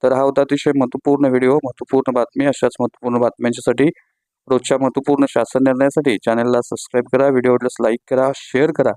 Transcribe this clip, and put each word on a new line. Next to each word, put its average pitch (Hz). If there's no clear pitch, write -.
तर 127
हा 131
होता 139
अतिशय 143
महत्त्वपूर्ण 139
व्हिडिओ, 127
महत्त्वपूर्ण 135
बातमी. 127
अशाच 127
महत्त्वपूर्ण 120
बातम्यांसाठी, 120
रोजच्या 131
महत्त्वपूर्ण 139
शासन 131
निर्णयासाठी 135
चॅनलला 120
सबस्क्राईब 123
करा, 131
व्हिडिओ 127
आवडल्यास 120
लाईक 117
करा, 131
शेअर 147
करा. 113